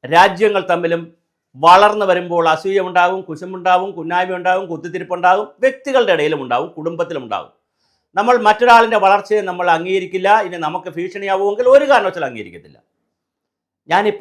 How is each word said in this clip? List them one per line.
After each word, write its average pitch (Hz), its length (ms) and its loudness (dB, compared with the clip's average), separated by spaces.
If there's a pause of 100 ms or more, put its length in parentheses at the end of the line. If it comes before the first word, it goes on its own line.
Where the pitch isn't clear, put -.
(140)
രാജ്യങ്ങൾ 196 560 2
തമ്മിലും 170 440 -2 (420)
വളർന്നു 196 500 4
വരുമ്പോൾ 175 440 0
അസൂയമുണ്ടാകും, 185 720 0
കുശുമ്പുണ്ടാകും, 185 680 -4
കുന്നായ്മയുണ്ടാകും, 180 760 -4
കുത്തിത്തിരിപ്പുണ്ടാകും, 180 800 -2 (120)
വ്യക്തികളുടെ 254 540 0
ഇടയിലും 151 280 -2
ഉണ്ടാകും, 127 280 -4
കുടുംബത്തിലും 165 540 -8
ഉണ്ടാകും. 101 280 -10 (640)
നമ്മൾ 240 220 2
മറ്റൊരാളിൻ്റെ 220 600 4
വളർച്ചയെ 202 440 2
നമ്മൾ 180 300 -2
അംഗീകരിക്കില്ല. 185 680 0
ഇനി 180 160 -8
നമുക്ക് 165 320 -8
ഭീഷണിയാവുമെങ്കിൽ 196 800 -2
ഒരു 277 200 6
കാരണവശാലും 185 360 0
അംഗീകരിക്കത്തില്ല. 87 540 -14 (1080)
ഞാനീ 202 320 2